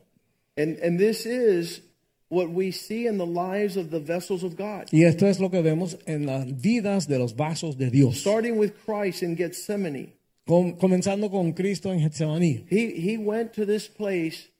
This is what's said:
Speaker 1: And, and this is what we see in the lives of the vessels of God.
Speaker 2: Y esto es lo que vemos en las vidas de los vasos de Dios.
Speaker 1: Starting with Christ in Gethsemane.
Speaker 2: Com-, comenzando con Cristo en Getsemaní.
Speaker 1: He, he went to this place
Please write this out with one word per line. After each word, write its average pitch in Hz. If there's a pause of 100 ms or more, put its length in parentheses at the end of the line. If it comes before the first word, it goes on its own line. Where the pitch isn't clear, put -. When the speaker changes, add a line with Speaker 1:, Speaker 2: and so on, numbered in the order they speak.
(560)
Speaker 1:
And, 156
and 175
this 214
is 214 (480)
what 170
we 185
see 226
in 214
the 180
lives 185
of 170
the 160
vessels 170
of 175
God. 202
Speaker 2:
Y 156
esto 170
es 190
lo 190
que 180
vemos 160 (100)
en 147
las 135
vidas 196
de 135
los 117
vasos 151
de 131
Dios. 131
Speaker 1:
Starting 220
with 208 (120)
Christ 202
in 170
Gethsemane. 175 (340)
Speaker 2:
Com-, 170
comenzando 190
con 180
Cristo 190
en 170
Getsemaní. 156
Speaker 1:
He, 220 (100)
he 208
went 220
to 214
this 208
place 180